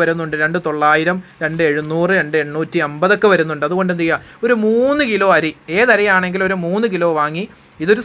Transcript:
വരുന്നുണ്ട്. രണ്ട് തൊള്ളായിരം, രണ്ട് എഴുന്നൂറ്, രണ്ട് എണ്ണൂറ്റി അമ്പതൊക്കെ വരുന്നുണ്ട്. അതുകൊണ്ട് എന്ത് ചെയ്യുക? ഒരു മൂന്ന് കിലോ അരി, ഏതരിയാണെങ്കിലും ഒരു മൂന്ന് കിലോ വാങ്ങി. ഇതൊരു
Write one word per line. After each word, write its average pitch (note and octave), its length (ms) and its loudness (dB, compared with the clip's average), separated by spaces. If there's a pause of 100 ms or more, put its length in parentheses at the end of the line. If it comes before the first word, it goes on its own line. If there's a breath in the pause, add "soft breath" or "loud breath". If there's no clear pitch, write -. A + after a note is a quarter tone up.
വരുന്നുണ്ട്. E3 420 -2
രണ്ട് E3 140 0 (100)
തൊള്ളായിരം, D3+ 500 2 (260 loud breath)
രണ്ട് D#3+ 260 -2
എഴുന്നൂറ്, D#3 520 -2
രണ്ട് D3+ 220 -2
എണ്ണൂറ്റി D#3 440 -4
അമ്പതൊക്കെ F3+ 460 0
വരുന്നുണ്ട്. D#3 340 -2
അതുകൊണ്ട് F3+ 280 -2
എന്ത് E3+ 80 -4
ചെയ്യുക? D#3+ 420 -4
ഒരു A#3+ 100 4 (100)
മൂന്ന് C4 460 2
കിലോ G3 160 2 (100)
അരി, D#3 140 0 (280)
ഏതരിയാണെങ്കിലും F#3+ 680 2
ഒരു F#3+ 160 -2
മൂന്ന് G#3+ 280 -2
കിലോ F3 160 0 (100)
വാങ്ങി. D3+ 240 -2 (400 loud breath)
ഇതൊരു G#3 220 2